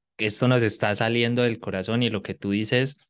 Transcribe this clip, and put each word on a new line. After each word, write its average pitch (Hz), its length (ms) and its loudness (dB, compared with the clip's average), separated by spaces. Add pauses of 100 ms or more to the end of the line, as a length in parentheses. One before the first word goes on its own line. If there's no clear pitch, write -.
(180)
Esto 107 300 0
nos 123 140 6
está 107 320 0
saliendo 120 480 0
del 117 160 0
corazón 101 460 -2
y 117 60 0
lo 104 120 -4
que - 120 -8
tú 101 180 -4
dices, 123 440 0 (120)